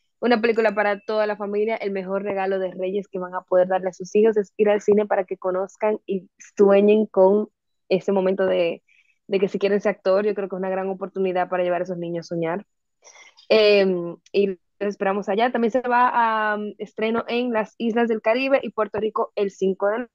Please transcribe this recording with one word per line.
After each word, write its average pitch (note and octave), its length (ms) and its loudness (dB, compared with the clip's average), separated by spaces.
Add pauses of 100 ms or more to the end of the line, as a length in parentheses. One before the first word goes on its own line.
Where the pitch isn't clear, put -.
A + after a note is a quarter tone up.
(200)
Una A#3 200 2
película A3 340 2
para G3+ 260 0
toda G#3+ 260 -2
la G#3 100 -4
familia, G#3 400 -4
el G3+ 160 -6
mejor F#3+ 320 -4
regalo G3 340 -2
de F#3 140 -4
Reyes F#3 360 -6
que F#3+ 100 -8
van F3+ 160 -8
a F3+ 80 -8
poder F#3 260 2
darle F#3 220 -2
a - 40 -6
sus - 220 -8
hijos G#3+ 200 4
es G3+ 200 -2
ir G#3 140 4
al G3+ 120 2
cine G#3 240 2
para G3 180 0
que F#3 140 -10
conozcan F#3+ 680 -4
y F#3+ 220 -6 (280)
sueñen G#3 500 6
con G3 420 4 (400)
ese F#3 240 0
momento F#3+ 340 0
de, F3+ 360 0 (460)
de G3 120 0
que F#3+ 80 2
si G3 100 -4
quieren G3+ 220 2
ser G#3 160 0
actor, G3 300 2
yo G3+ 80 0
creo G3 140 -6
que G3 80 -10
es F3+ 40 -6
una F#3+ 100 -4
gran F#3+ 180 -4
oportunidad F#3+ 600 -4
para F3+ 160 -2
llevar F3 180 0
a - 20 -8
esos F3+ 140 -8
niños E3+ 280 -8
a - 80 -16
soñar. E3+ 320 -4 (840)
Em, F#3+ 680 4 (160)
y G3+ 160 2
los F#3 100 -8 (220)
esperamos G3+ 480 -4
allá. A3 240 0
También A#3 200 0
se B3+ 100 0
va A#3 720 0
a, G#3 40 -2
um, G#3 220 -8
estreno A3 500 -4
en A#3+ 240 -2
las G#3+ 260 -4
Islas A#3 300 0
del A3 140 -2
Caribe C4 400 0
y A#3 80 -8
Puerto G#3 300 -6
Rico A3 360 -4
el G3+ 140 -2
cinco F#3+ 380 -2
de A#3 260 -4